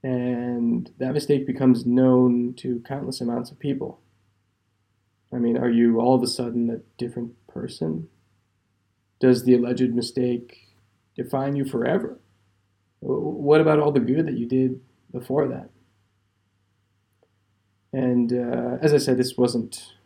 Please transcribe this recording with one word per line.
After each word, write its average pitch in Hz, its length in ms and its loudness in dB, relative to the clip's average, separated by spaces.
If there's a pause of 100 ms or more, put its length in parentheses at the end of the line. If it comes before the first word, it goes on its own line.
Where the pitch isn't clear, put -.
And 120 960 -2
that 131 160 -4
mistake 143 320 0
becomes 127 400 2
known 123 680 4
to 123 300 -6
countless 135 340 -8
amounts 120 280 -6
of - 80 -20
people. - 420 -6 (1300)
I 127 40 -6
mean, 117 200 0
are 123 120 0
you 117 300 4
all 123 140 4
of 123 80 4
a 123 60 -2
sudden 117 420 -4
a 113 80 -6 (220)
different 120 340 -8 (140)
person? - 600 -8 (1120)
Does 127 260 4
the 127 100 8
alleged 120 400 0
mistake 123 800 -6 (400)
define 135 400 -4
you 139 100 -2
forever? 123 540 -4 (840)
W-, 131 180 -4
what 151 420 2
about 151 180 4
all 147 120 2
the 135 80 2
good 135 280 0
that 131 100 -4
you 120 80 -4
did 131 340 0 (320)
before 131 360 -4
that? - 240 -10 (2250)
And, 123 400 0
uh, 123 500 -4
as 151 120 4
I 143 40 4
said, 127 200 2
this 127 200 -2
wasn't 120 560 -2 (120)